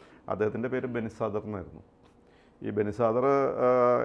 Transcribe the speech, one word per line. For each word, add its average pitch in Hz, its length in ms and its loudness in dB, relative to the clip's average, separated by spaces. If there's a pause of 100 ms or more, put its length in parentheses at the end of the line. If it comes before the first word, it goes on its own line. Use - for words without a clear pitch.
(300)
അദ്ദേഹത്തിൻ്റെ 107 380 -2
പേര് 127 200 -4
ബെനി 120 200 -4
സാദർ 107 360 -4
എന്നായിരുന്നു. 92 380 -10 (800)
ഈ 107 80 -6
ബെനി 104 220 -2
സാദർ, 117 340 2
ആ, 135 420 2 (360)